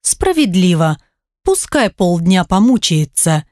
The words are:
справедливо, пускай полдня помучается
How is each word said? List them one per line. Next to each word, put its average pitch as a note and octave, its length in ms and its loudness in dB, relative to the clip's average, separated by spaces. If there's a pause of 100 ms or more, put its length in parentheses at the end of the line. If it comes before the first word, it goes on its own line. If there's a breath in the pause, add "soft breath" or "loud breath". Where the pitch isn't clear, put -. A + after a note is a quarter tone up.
справедливо, F3+ 960 0 (460)
пускай D4+ 460 -2
полдня F3 540 0
помучается E3+ 1080 0